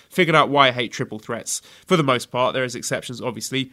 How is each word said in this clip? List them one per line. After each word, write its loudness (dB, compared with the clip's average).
"Figured 2
out 4
why 6
I 4
hate -6
triple -6
threats. -8
For 4
the 4
most 0
part, 0
there 0
is -6
exceptions, -6
obviously. -4